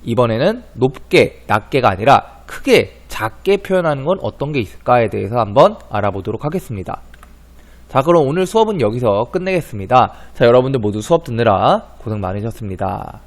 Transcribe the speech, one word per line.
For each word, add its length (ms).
이번에는 600
높게, 720
낮게가 420
아니라 320
크게, 480
작게 500
표현하는 480
건 160
어떤 300
게 80
있을까에 500
대해서 300
한번 360
알아보도록 560
하겠습니다. 560
자, 140
그럼 260
오늘 180
수업은 340
여기서 520
끝내겠습니다. 840
자, 120
여러분들 340
모두 220
수업 240
듣느라 560
고생 220
많으셨습니다. 1040